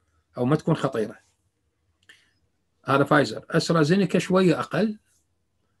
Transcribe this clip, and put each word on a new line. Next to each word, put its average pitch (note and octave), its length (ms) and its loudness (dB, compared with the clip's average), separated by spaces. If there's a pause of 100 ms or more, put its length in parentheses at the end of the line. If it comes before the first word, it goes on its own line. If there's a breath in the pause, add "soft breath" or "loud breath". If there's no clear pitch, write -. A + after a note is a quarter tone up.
(380)
أو B2 60 -4
ما C#3 120 2
تكون D#3+ 200 -2
خطيرة. A2 380 -6 (1700 soft breath)
هذا C#3 200 2
فايزر. C3 460 0
أسترازينيكا E3+ 680 0
شوية F3+ 420 2
أقل، G#3+ 380 -4 (840)